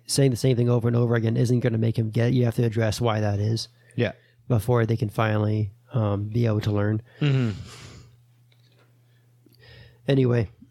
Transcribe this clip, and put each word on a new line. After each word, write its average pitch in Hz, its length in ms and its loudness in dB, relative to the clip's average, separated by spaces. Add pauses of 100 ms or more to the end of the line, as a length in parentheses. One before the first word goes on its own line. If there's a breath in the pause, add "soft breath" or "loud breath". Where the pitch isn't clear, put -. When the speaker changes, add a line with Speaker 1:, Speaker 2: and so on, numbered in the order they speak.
Speaker 1:
saying 139 240 2
the 117 60 -2
same 131 180 2
thing 120 140 2
over 120 180 2
and 117 100 2
over 120 180 2
again 113 200 0
isn't 123 260 2
gonna 113 160 0
make 113 200 0
him 110 140 0
get 117 180 0
it. - 40 0
You 123 120 2
have 113 100 0
to 123 80 2
address 110 380 -2
why 110 200 0
that 101 180 0
is 110 280 -2 (280 soft breath)
Speaker 2:
Yeah. 117 160 0 (360 soft breath)
Speaker 1:
before 117 380 2
they 110 120 0
can 107 120 -2
finally, 107 640 0 (220)
um, 104 340 0
be 120 180 -2
able 107 160 0
to 107 100 -2
learn. 104 300 0 (200 loud breath)
Speaker 2:
Mm-hmm. 131 300 0 (2500 loud breath)
Speaker 1:
Anyway, 123 420 2 (220)